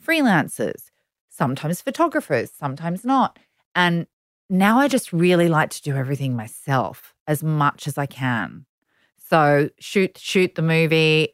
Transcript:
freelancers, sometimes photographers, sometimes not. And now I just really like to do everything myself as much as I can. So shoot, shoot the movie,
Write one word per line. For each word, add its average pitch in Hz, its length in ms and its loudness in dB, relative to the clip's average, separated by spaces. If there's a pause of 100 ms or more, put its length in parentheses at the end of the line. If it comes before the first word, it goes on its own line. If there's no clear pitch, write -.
freelancers, 202 840 -2 (400)
sometimes 139 520 -4
photographers, 277 680 -2
sometimes 165 540 -8
not. 254 320 0 (380)
And 170 320 2 (420)
now 202 300 4
I 285 80 2
just 262 260 -2
really 175 340 4
like 156 240 2
to - 100 -14
do 143 140 -4
everything 135 400 -4
myself 113 800 -6 (140)
as 151 160 -2
much 151 440 -2
as 143 100 -6
I 143 80 -2
can. 123 600 -6 (520)
So 147 520 2 (100)
shoot, - 380 -2
shoot - 380 -2
the 170 60 -4
movie, 160 720 2